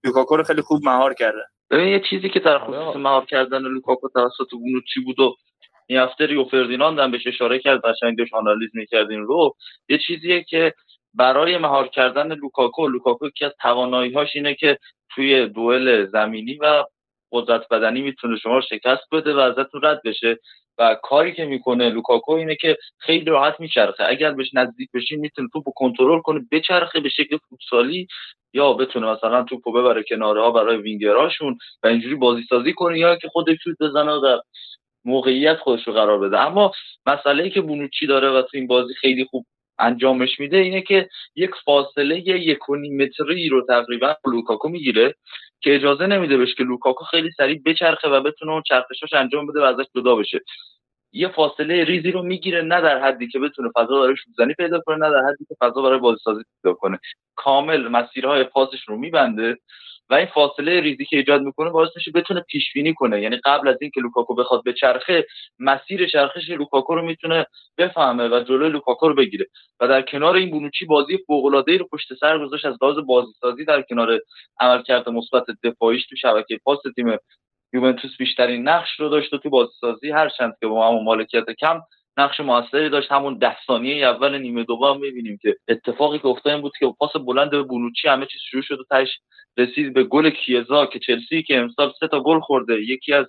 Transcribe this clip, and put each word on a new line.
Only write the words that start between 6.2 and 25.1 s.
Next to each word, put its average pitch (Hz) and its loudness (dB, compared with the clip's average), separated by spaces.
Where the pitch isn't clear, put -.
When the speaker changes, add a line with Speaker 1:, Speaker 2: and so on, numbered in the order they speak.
Speaker 2:
ریو 147 0
فردیناند 131 0
هم 135 2
بهش 120 -6
اشاره 123 0
کرد، 131 2
قشنگ 117 0
داشت 117 -2
آنالیز 110 0
می‌کرد 107 -2
این 107 -6
رو، 139 0
یه 147 2
چیزیه 170 -2
که 160 0
برای 135 4
مهار 139 0
کردن 135 0
لوکاکو، 143 -2
لوکاکو 127 -2
یکی 143 -6
از 143 -4
توانایی‌هاش 127 0
اینه 147 -4
که 143 0
توی 131 2
دوئل 117 2
زمینی 110 -4
و 147 2
قدرت 117 0
بدنی 113 0
می‌تونه 127 -6
شما 113 -2
رو 131 4
شکست 123 -2
بده 156 -2
و 143 2
ازتون 135 0
رد 151 2
بشه 113 -2
و 113 6
کاری 165 2
که 165 -6
می‌کنه 123 0
لوکاکو 113 0
اینه 160 -2
که 156 0
خیلی 160 -2
راحت 151 2
میچرخه. 123 0
اگر 139 0
بهش 135 -6
نزدیک 127 -2
بشین 127 -6